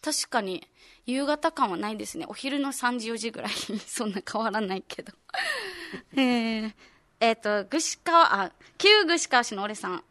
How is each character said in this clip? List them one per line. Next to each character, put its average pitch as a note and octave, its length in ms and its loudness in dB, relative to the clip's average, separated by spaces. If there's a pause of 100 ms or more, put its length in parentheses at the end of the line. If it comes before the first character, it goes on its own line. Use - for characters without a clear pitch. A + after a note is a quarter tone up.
確 - 260 -2
か A#3+ 120 0
に、 F#3+ 260 -6 (400)
夕 C4 180 0
方 D4 280 0
感 A#3+ 180 2
は F3+ 60 -2
な G#3 140 -4
い A3 60 -8
で G#3 100 -8
す - 120 -10
ね。 D#3+ 80 -8
お - 80 -10
昼 C4+ 240 -4
の C#4 140 -2
三 B3 260 -2
時、 G#3+ 100 -6
四 A#3 100 -4
時 A3 120 -4
ぐ - 120 -10
ら G#3 60 -4
い。 G3+ 40 -4 (180)
<laughs> G3+ 160 -6
そ - 200 -4
ん G#3 60 -4
な F#3+ 160 -4
変 A3 140 -2
わ A3+ 80 0
ら G#3 100 -2
な F#3+ 140 -2
い G3 140 -8
け - 140 -12
ど。 - 100 -16 (540)
<laughs> E4+ 500 -10
え - 20 0
ー、 A3+ 540 2 (480)
え A#3 120 4
ー - 40 2
と、 G#3 320 -2
串 D#4 300 -2
川、 E4 440 6
あ、 F#3 80 -4 (280)
旧 G#4 260 8
串 E4 240 0
川 - 160 6
市 - 100 -8
の G3 80 -6
俺 G#3 120 -6
さ G3 140 -8
ん。 F3+ 220 -4